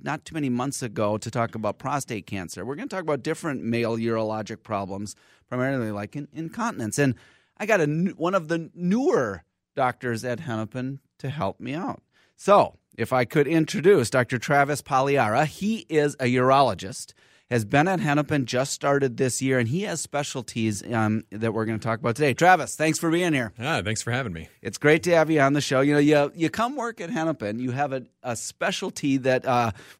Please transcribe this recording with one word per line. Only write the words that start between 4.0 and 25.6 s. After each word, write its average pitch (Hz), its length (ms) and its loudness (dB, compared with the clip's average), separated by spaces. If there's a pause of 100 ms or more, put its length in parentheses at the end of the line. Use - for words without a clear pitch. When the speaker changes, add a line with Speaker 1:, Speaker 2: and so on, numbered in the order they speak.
Speaker 1:
problems, 98 540 -6 (320)
primarily, 127 440 -2
like, 104 220 -8
in-, 143 200 -10
incontinence. 160 640 -6
And 135 160 4 (420)
I - 80 -8
got 208 160 4
a 156 40 4
n-, 156 340 0
one 175 160 -2
of 165 140 -2
the 165 260 -4
newer 175 680 0 (300)
doctors 123 500 -2
at 120 160 -4
Hennepin 123 600 -6 (180)
to 139 120 -8
help 113 300 -4
me 123 140 -10
out. 185 280 -8 (340)
So, 190 400 6 (220)
if 113 140 -2
I 127 120 4
could 147 220 2
introduce 160 640 4
Doctor 127 280 2
Travis 143 440 2
Pagliara. 135 640 2
He 208 420 -6
is 147 320 2
a 131 60 -2
urologist, 127 840 2 (380)
has 117 140 0
been 139 240 4
at 185 120 0
Hennepin, 147 440 0
just 127 280 -2
started 139 440 0
this 131 240 0
year, 131 180 2
and 117 100 2
he 170 140 -2
has 175 180 -6
specialties, 117 840 -4 (100)
um, 110 380 0
that 107 240 -4
we're 110 100 -2
gonna 110 140 -4
talk 113 220 -4
about 120 160 -2
today. 147 180 2
Travis, 165 420 4
thanks 156 220 0
for 165 120 -2
being 170 220 0
here. 123 260 -2
Speaker 2:
Ah, 131 240 -2
thanks 107 200 -4
for - 80 -6
having 120 240 -4
me. 80 140 -12 (120)
Speaker 1:
It's - 180 -10
great 156 260 4
to 175 100 2
have 156 160 4
you 156 100 4
on 139 140 6
the 143 80 0